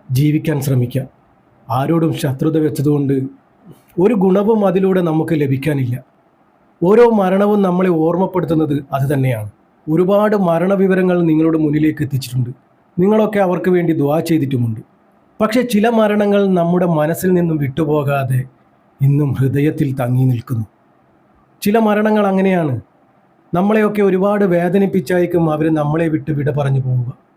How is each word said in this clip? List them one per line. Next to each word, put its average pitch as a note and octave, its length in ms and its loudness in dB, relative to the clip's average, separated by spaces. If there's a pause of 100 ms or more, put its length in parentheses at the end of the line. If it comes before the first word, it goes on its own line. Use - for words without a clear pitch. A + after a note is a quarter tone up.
(100)
ജീവിക്കാൻ D3+ 500 0
ശ്രമിക്കുക. C3 420 -2 (680)
ആരോടും D#3 420 0
ശത്രുത D#3 460 -2
വെച്ചതുകൊണ്ട് C#3+ 560 0 (840)
ഒരു G#3 160 2
ഗുണവും G3+ 520 2
അതിലൂടെ F#3+ 340 2
നമുക്ക് D#3+ 400 0
ലഭിക്കാനില്ല. C3+ 760 -2 (680)
ഓരോ A3+ 280 6
മരണവും G3+ 520 2
നമ്മളെ F#3 260 2
ഓർമ്മപ്പെടുത്തുന്നത് D#3+ 1040 0
അത് C#3 220 -2
തന്നെയാണ്. A#2+ 360 -2 (380)
ഒരുപാട് G3+ 480 2
മരണവിവരങ്ങൾ F#3 840 0
നിങ്ങളുടെ D#3+ 360 2
മുന്നിലേക്ക് D3+ 440 0
എത്തിച്ചിട്ടുണ്ട്. B2+ 480 -4 (480)
നിങ്ങളൊക്കെ G#3 400 2
അവർക്ക് F#3 320 0
വേണ്ടി E3+ 220 2
ദുആ C#3+ 280 0
ചെയ്തിട്ടുമുണ്ട്. C3 600 -2 (600)
പക്ഷേ A3 220 0
ചില G#3 260 0
മരണങ്ങൾ G#3 580 2
നമ്മുടെ F3+ 400 2
മനസ്സിൽ E3 460 -2
നിന്നും E3+ 240 0
വിട്ടുപോകാതെ C#3+ 880 -2 (560)
ഇന്നും C#3 320 2
ഹൃദയത്തിൽ C#3+ 640 0
തങ്ങി B2+ 300 0
നിൽക്കുന്നു. A#2 420 -2 (960)
ചില G#3 160 2
മരണങ്ങൾ G#3+ 480 2
അങ്ങനെയാണ്. F#3 540 0 (720)
നമ്മളെയൊക്കെ G#3 480 0
ഒരുപാട് G3 420 0
വേദനിപ്പിച്ചായിരിക്കും F3 1080 0
അവർ D#3 220 0
നമ്മളെ D#3 340 0
വിട്ട് D#3 240 -4
വിട C#3 180 -2
പറഞ്ഞു C3+ 300 -2
പോവുക. B2+ 320 -4 (240)